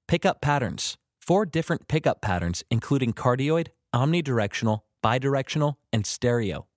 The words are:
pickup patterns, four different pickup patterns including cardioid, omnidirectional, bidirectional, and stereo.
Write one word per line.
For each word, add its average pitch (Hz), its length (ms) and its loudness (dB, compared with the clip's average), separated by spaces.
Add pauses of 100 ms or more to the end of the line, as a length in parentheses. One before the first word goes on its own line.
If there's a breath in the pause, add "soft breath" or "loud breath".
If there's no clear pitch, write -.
pickup - 340 0
patterns, 139 560 -2 (240)
four 196 240 2
different 160 440 -4
pickup - 320 0
patterns 87 500 -2
including 117 420 0
cardioid, 143 560 0 (240)
omnidirectional, 120 920 0 (220)
bidirectional, 135 720 0 (180)
and 107 140 0
stereo. 113 600 0 (100)